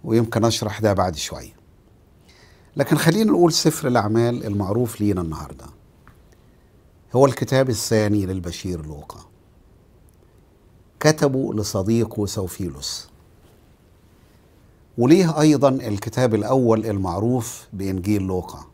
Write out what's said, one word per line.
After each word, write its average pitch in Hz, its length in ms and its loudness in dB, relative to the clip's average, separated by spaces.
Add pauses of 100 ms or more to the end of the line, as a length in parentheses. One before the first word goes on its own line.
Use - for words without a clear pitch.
ويمكن 113 400 2
أشرح 107 360 -2
ده 107 120 2
بعد 92 240 0
شوية. - 360 -10 (1200)
لكن - 200 2
خلينا 196 360 2
نقول 175 200 4
سفر 151 360 0
الأعمال 117 580 0
المعروف 104 540 -2
لينا 101 200 2
النهاردة 71 460 -8 (1500)
هو 135 120 8
الكتاب 131 440 0
الثاني 104 560 0
للبشير 90 600 -8
لوقا، 73 340 -16 (1800)
كتبه 147 540 2
لصديقه 107 720 0
سوفيلوس، 90 840 -8 (1900)
وليه 160 420 4
أيضا 143 280 6
الكتاب 113 680 0
الأول 110 520 2
المعروف 104 840 -4
بإنجيل 95 500 -2
لوقا. 92 520 -6